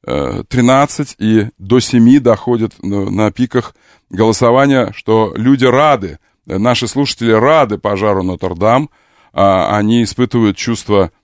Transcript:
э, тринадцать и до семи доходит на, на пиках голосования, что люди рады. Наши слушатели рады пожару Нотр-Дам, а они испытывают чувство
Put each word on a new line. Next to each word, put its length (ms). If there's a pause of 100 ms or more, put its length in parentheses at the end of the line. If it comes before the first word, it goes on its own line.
э, 400
тринадцать 720
и 280 (100)
до 240
семи 380
доходит 640
на, 280
на 220
пиках 420 (360)
голосования, 840
что 400
люди 300
рады. 540 (260)
Наши 420
слушатели 460
рады 460
пожару 440
Нотр-Дам, 680 (420)
а 460
они 260
испытывают 540
чувство 540 (120)